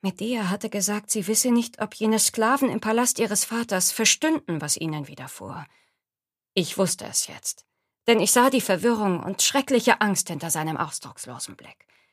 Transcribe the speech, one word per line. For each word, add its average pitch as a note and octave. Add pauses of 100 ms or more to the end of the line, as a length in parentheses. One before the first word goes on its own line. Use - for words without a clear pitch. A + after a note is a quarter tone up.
Medea G3+
hatte G3+
gesagt, G#3
sie G3
wisse A3
nicht, A#3
ob G#3+
jene A3
Sklaven A#3+
im -
Palast A#3
ihres G#3
Vaters A3+
verstünden, A3+
was D3
ihnen D#3
widerfuhr. B2+ (880)
Ich -
wusste -
es -
jetzt, - (420)
denn A#3
ich G3+
sah B3
die B3+
Verwirrung G3+
und -
schreckliche C4
Angst G3+
hinter E3
seinem D#3
ausdruckslosen B2
Blick. - (280)